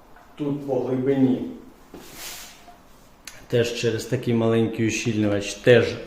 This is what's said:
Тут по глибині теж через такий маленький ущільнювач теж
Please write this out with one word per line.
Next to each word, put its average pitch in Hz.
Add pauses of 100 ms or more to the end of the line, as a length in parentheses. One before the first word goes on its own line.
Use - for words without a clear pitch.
(340)
Тут 143
по 127
глибині 131 (2000)
теж 120
через 110
такий 123
маленький 113
ущільнювач 104
теж 117 (120)